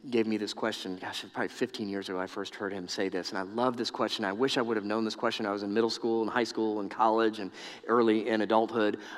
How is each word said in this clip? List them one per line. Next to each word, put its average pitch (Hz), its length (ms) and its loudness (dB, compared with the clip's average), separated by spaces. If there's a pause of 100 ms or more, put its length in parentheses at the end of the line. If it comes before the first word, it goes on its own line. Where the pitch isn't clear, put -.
gave 113 180 4
me 110 80 2
this 104 180 -4
question, 101 440 -4
gosh, - 340 -8
probably 113 160 -2
fifteen 110 400 -4
years 98 220 -6
ago 92 100 -4
I 92 80 -4
first 98 280 -8
heard 101 180 -4
him 90 160 -8
say 98 180 -2
this, 92 220 -4
and 107 80 -6
I 95 60 -2
love 117 340 0
this 117 120 -2
question. 110 360 -2
I 95 80 0
wish 123 240 0
I 135 40 4
would 113 140 0
have 101 100 0
known 110 200 0
this 107 100 -2
question. 113 300 -2
I 101 60 0
was 101 120 -2
in 101 100 -2
middle 113 160 4
school 113 340 0
and 107 60 0
high 120 140 2
school 110 380 0
and 95 100 -6
college 110 480 4
and 95 100 -6 (380)
early 113 400 6
in 110 140 2
adulthood. 110 560 4 (200)